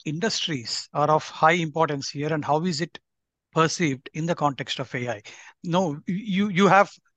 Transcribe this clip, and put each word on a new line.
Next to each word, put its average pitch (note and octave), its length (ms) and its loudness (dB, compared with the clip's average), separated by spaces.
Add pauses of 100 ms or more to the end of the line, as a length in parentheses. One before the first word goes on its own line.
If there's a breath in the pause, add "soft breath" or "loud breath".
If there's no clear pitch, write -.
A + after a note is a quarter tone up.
industries D#3 880 -4
are D3+ 160 2
of D#3 200 4
high D#3+ 220 4
importance D#3+ 580 0
here D3 240 -4
and D3+ 100 -2
how D3+ 220 0
is E3 160 -2
it - 180 -8 (540)
perceived D#3 600 0
in D#3+ 120 -6
the E3+ 100 -2
context C#3+ 440 -2
of C3 140 -10
A B2 160 -4
I? G#2 120 -6 (420 loud breath)
No, E3 420 0
you, G3+ 440 -2
you G3 180 4
have F#3+ 240 6 (260)